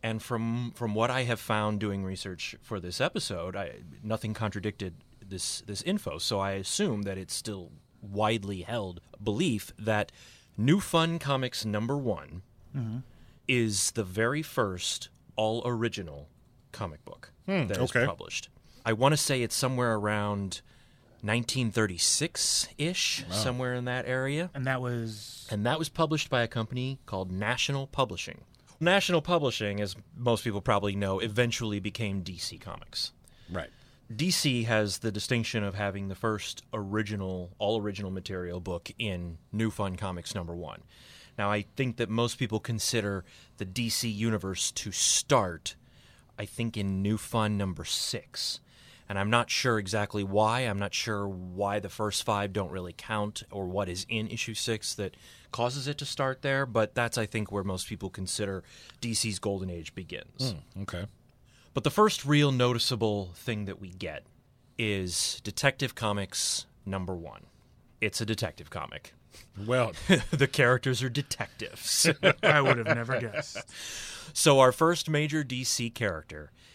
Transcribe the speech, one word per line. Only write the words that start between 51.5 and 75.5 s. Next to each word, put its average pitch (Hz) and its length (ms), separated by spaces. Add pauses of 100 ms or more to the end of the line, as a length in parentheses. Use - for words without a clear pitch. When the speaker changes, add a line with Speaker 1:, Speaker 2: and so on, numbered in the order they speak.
Speaker 1:
the 98 80
first 107 360
five 101 280
don't 98 180
really 90 260
count 104 540
or 98 160
what 92 220
is 90 200
in 110 200
issue 113 260
six - 400
that 98 220 (340)
causes 127 380
it 143 100
to 143 60
start 131 380
there, 135 220
but 110 300
that's, 120 240
I 107 80
think, 107 240
where 98 140
most 92 240
people 98 220
consider 98 520 (380)
D 117 140
C's 104 260
golden 95 300
age 85 260
begins. 95 560 (240)
Speaker 3:
Hmm, 95 60
okay. 92 240 (680)
Speaker 1:
But 139 100
the 147 60
first 214 340
real 147 280
noticeable 113 840
thing 107 300
that 98 160
we 98 100
get 87 340 (540)
is 98 640
Detective - 520
Comics - 720 (200)
number 95 300
one. 60 300 (540)
It's 107 200
a 113 60
detective 101 440
comic. - 440 (520)
Speaker 3:
Well 120 260 (200)
Speaker 1:
<laughs> 139 180
The 139 180
characters 127 540
are 131 60
detectives. - 1000 (180)
<laughs> - 160
Speaker 2:
I 151 180
would 131 180
have 113 80 (100)
never 117 240
guessed. 117 380 (720)
Speaker 1:
So 143 280
our 127 120
first 160 360
major 151 360
D 127 200